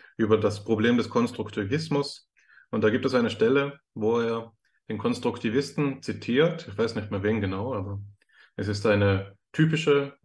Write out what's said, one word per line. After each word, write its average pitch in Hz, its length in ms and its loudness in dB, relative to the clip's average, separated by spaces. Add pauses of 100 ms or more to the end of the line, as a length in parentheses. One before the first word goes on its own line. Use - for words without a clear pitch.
(180)
über 110 200 4
das 101 260 -2
Problem 113 340 4
des 113 120 0
Konstruktivismus. 120 1200 -4 (400)
Und 110 140 0
da 107 60 6
gibt 117 160 0
es 127 80 0
eine 120 160 2
Stelle, 139 500 0 (140)
wo 113 260 0
er 117 340 -4 (360)
den 110 80 -4
Konstruktivisten 123 1040 -2
zitiert. 127 640 0
Ich 101 100 -10
weiß 113 180 -2
nicht 101 160 -6
mehr 98 120 -4
wen 107 180 0
genau, 98 320 -4
aber 101 280 -8 (540)
es 101 120 -6
ist 101 180 -4
eine 101 500 2 (160)
typische, 151 640 2 (120)